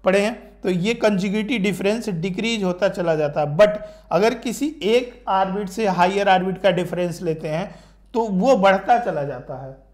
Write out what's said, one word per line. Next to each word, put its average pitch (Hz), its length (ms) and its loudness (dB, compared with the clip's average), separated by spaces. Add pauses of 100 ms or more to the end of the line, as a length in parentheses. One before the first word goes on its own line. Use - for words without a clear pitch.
पढ़े 196 160 4
हैं, 220 400 -6
तो 196 100 -2
ये 185 240 0
conjugity 214 640 0
difference 202 500 0
decrease 196 560 -2
होता 185 240 0
चला 175 260 0
जाता 151 260 -2
है। 147 160 -2
But 208 200 6 (360)
अगर 214 220 4
किसी 240 320 -4 (160)
एक 240 460 0
ऑर्बिट 190 400 0
से 220 200 -4
हायर 190 400 2
ऑर्बिट 185 300 2
का 196 120 2
difference 175 520 -4
लेते 160 260 -4
हैं 165 260 -6 (400)
तो 233 80 2
वो 220 340 4
बढ़ता 196 420 4
चला 180 260 -4
जाता 131 420 -10
है। 131 60 -14 (220)